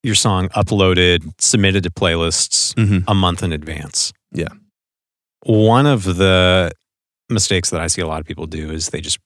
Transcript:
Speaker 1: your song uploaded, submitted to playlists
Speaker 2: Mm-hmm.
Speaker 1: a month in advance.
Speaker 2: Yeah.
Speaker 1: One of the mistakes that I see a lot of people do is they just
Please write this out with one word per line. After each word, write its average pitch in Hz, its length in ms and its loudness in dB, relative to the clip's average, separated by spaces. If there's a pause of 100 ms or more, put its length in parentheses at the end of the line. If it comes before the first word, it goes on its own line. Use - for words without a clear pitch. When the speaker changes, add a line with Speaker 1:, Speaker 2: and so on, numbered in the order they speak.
Speaker 1:
your 113 140 -2
song 92 320 0
uploaded, 90 920 2
submitted 98 440 2
to 87 60 -4
playlists - 840 -2
Speaker 2:
Mm-hmm. 98 340 0
Speaker 1:
a 104 60 2
month 87 300 0
in 87 80 -4
advance. 76 600 -8 (200)
Speaker 2:
Yeah. 82 160 -6 (960)
Speaker 1:
One 113 400 4
of 127 180 2
the 92 680 2 (560)
mistakes 98 420 -2
that 82 100 -4
I 85 60 -4
see 82 160 -4
a 82 40 -2
lot 80 140 -6
of 78 60 -12
people - 200 -10
do 78 240 -10
is 80 180 -8
they 82 120 -8
just - 240 -8